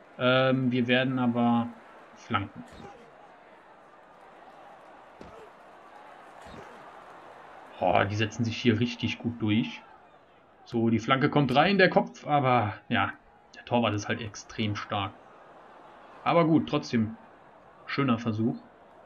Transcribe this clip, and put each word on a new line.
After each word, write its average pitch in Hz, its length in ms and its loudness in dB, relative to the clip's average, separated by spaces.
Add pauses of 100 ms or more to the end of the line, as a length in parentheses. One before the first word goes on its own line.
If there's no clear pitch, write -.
(180)
Ähm, 131 540 2
wir 120 160 0
werden 127 320 2
aber 120 480 2 (480)
flanken. - 480 -8 (4000)
Oh, 95 320 2
die 104 60 -6
setzen 107 280 -4
sich 113 120 -4
hier 110 240 2
richtig - 400 -4
gut - 200 -6
durch. 110 400 -2 (840)
So, 113 260 -2
die 113 80 2
Flanke 135 320 2
kommt 139 240 2
rein, 185 240 4
der 185 120 6
Kopf, - 360 -2
aber 127 480 2 (140)
ja, 98 240 0 (420)
der - 100 -20
Torwart 117 300 0
ist 104 140 -6
halt 123 120 -4
extrem 107 540 -8
stark. 101 380 -6 (1120)
Aber 165 200 4
gut, 156 240 2
trotzdem, 123 480 -2 (720)
schöner 131 320 -2
Versuch. 113 380 -2 (500)